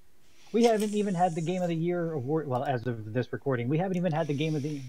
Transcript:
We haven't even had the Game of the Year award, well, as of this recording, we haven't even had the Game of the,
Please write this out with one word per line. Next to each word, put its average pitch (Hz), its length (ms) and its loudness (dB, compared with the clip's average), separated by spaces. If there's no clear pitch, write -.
We 233 140 6
haven't 214 280 4
even 208 220 0
had 175 200 4
the 170 60 -2
Game 180 200 0
of 175 80 2
the 170 60 0
Year 170 380 0
award, 147 340 -2
well, 123 160 0
as 127 240 -2
of 110 260 -4
this 123 200 -2
recording, 120 340 -2
we 151 100 2
haven't 180 200 0
even 175 140 0
had 156 160 0
the 151 60 -2
Game 156 220 0
of 139 80 -2
the, 147 260 -6